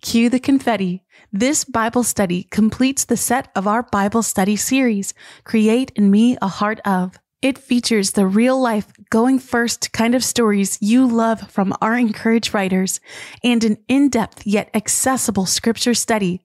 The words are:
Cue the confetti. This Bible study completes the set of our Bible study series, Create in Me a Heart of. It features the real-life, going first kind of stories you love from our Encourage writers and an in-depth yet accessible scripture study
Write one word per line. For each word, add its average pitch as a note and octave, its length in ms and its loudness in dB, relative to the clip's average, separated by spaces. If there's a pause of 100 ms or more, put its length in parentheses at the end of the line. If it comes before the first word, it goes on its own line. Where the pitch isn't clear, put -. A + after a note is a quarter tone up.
Cue A#3 300 0
the B3+ 100 0
confetti. G#3 640 -2 (260)
This B3+ 340 -2
Bible A#3 400 -2
study F3+ 400 -2
completes B3 600 0
the A#3 140 0
set - 360 -4
of F#3+ 120 -2
our A3 160 0
Bible G#3 400 -2
study G3+ 340 -2
series, A#3 560 0 (320)
Create A3+ 500 0
in G3+ 160 4
Me A3+ 300 4
a F#3+ 80 -4
Heart G#3+ 380 -4
of. F#3 320 -2 (240)
It C4 160 -2
features A3+ 540 0
the G3 140 2
real-life, A3+ 640 0 (200)
going B3 280 2
first - 540 -4
kind A#3 220 0
of B3+ 100 0
stories G3+ 560 0
you A#3+ 260 4
love A3+ 440 0
from G3 320 -2
our A3+ 160 0
Encourage A3+ 560 0
writers F#3+ 440 0 (460)
and A#3+ 180 2
an A3 140 0 (120)
in-depth B3+ 580 0
yet G3+ 260 -2
accessible A3+ 720 -2
scripture - 480 -2
study G3+ 520 -2